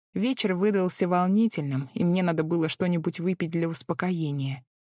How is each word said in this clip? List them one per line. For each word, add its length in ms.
Вечер 420
выдался 520
волнительным, 840
и 100
мне 180
надо 220
было 260
что-нибудь 500
выпить 320
для 160
успокоения. 960